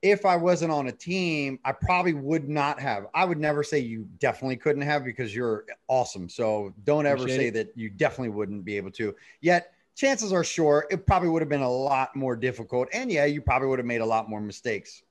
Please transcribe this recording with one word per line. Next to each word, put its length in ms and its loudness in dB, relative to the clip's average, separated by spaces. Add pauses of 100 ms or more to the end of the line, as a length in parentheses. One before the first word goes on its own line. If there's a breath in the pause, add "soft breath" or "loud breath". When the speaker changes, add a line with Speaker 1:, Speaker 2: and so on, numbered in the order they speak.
Speaker 1:
"If 240 4
I 120 6
wasn't 360 2
on 160 0
a 40 -6
team, 720 -4
I 60 -2
probably 420 2
would 340 -2
not 320 0
have." 320 -4
I 140 2
would 120 -2
never 240 0
say 160 0
you 300 -6 (100)
definitely 380 0
couldn't 260 0
have, 220 0
because 320 -6
you're 300 -2 (200)
awesome. 440 -2
So 420 -2 (120)
don't 200 4
ever 200 2
Speaker 2:
Appreciate 140 0
Speaker 1:
say 100 2
Speaker 2:
it. 40 -4
Speaker 1:
that 240 -4
you 140 -8
definitely 400 -2
wouldn't 340 -6
be 140 -4
able 140 -6
to. 220 -4 (280 loud breath)
Yet 320 2 (200)
chances 380 0
are, 120 2
sure, 460 4
it 160 -2
probably 220 4
would 140 2
have 80 -4
been 100 0
a 100 0
lot 460 0
more 200 -2
difficult. 560 -2
And 200 -2
yeah, 140 4
you 160 0
probably 260 2
would 100 0
have 80 -2
made 140 0
a 60 0
lot 240 0
more 100 -6
mistakes. 720 -8